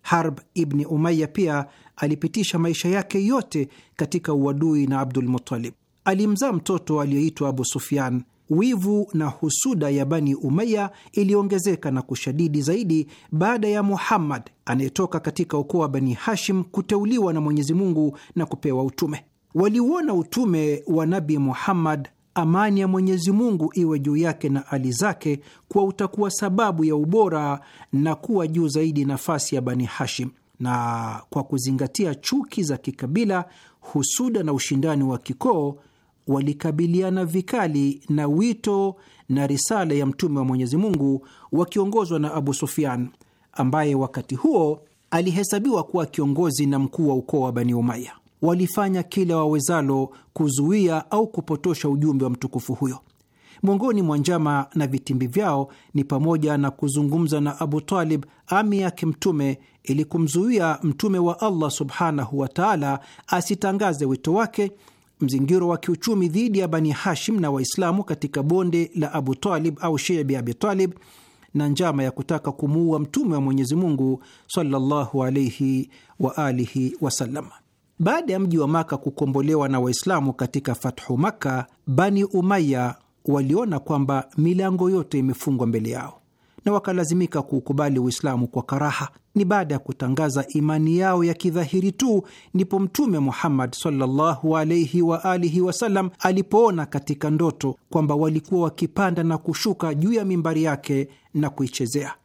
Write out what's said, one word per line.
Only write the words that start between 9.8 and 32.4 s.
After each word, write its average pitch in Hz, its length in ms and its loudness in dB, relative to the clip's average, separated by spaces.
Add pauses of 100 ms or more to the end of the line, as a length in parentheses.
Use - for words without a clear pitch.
ya 139 140 2
Bani 147 300 0
Umayya 202 560 0 (220)
iliongezeka 196 800 2
na 131 120 0
kushadidi 147 600 -2
zaidi 165 440 0 (260)
baada 208 360 2
ya 208 140 2
Muhammad, 175 600 0 (220)
anayetoka 135 560 -2
katika 156 380 -4
ukoo 143 200 -2
wa 156 100 2
Bani 135 260 0
Hashim, 190 500 -2
kuteuliwa 208 680 0
na 160 80 0
Mwenyezi 151 340 0
Mungu 156 440 0 (180)
na 165 100 0
kupewa 131 380 -2
utume. 147 400 -4 (300)
Waliuona 240 600 2
utume 160 720 0
wa 160 200 2
Nabi 156 320 0
Muhammad, 151 680 0 (260)
amani 196 460 2
ya 190 80 0
Mwenyezi 185 440 2
Mungu 202 420 2
iwe 160 240 2
juu 143 180 0
yake 156 320 0
na 139 220 0
ali 131 220 -2
zake, 147 480 -2 (280)
kuwa 202 160 2
utakuwa 196 460 -2
sababu 190 540 0
ya 156 120 2
ubora 151 640 2 (320)
na 151 220 2
kuwa 180 320 -2
juu 160 220 0
zaidi 147 360 0
nafasi 139 500 -2
ya 135 60 0
Bani 123 240 -2
Hashim, 123 460 -6 (300)
na 117 600 -4 (100)
kwa 139 140 -2
kuzingatia 135 680 -2
chuki 240 480 -4